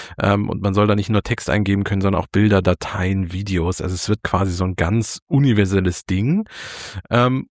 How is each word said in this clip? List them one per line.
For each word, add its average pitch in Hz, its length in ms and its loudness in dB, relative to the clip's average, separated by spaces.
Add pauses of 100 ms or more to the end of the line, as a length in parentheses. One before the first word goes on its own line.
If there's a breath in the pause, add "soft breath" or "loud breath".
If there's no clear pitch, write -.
(200 loud breath)
ähm, 101 280 2
und - 140 -4
man 98 120 0
soll 104 140 4
da 104 80 2
nicht 104 140 -2
nur 104 120 2
Text - 260 -4
eingeben 101 360 0
können, 98 160 -2
sondern 95 200 0
auch - 60 -6
Bilder, 101 340 4
Dateien, 92 720 -2
Videos. 92 480 -2
Also 92 140 -4
es - 140 -6
wird 107 160 0
quasi 95 260 0
so 90 140 -2
ein 92 100 -2
ganz 101 540 -2
universelles 98 760 2
Ding. 123 360 0 (640 loud breath)
Ähm, 127 420 2